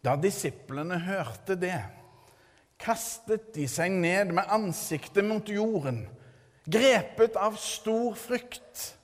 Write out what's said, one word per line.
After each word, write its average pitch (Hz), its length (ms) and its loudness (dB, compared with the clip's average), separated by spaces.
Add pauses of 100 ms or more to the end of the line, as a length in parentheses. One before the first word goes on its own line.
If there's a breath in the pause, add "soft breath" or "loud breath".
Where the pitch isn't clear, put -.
Da 127 100 2
disiplene 165 880 -2
hørte 185 560 -4
det, 180 220 -2 (960 soft breath)
kastet - 760 -4
de 151 100 -2
seg 170 240 0
ned 185 400 2
med 180 160 2
ansiktet 196 800 0
mot 214 240 -2
jorden, 180 540 -2 (640 loud breath)
grepet 226 680 4
av 208 240 0
stor 220 560 -2
frykt. - 720 -8 (200)